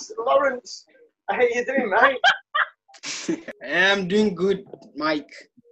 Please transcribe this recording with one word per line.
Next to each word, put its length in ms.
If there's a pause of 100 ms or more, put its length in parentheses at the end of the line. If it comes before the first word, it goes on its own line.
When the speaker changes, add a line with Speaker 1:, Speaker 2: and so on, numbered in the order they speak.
(180)
Speaker 1:
Lawrence, 680 (460)
how 100
you 240
doing, 240
mate? 1500 (140)
Speaker 2:
<laughs> 120
I'm 420
doing 260
good, 280 (320)
Mike. 360 (420)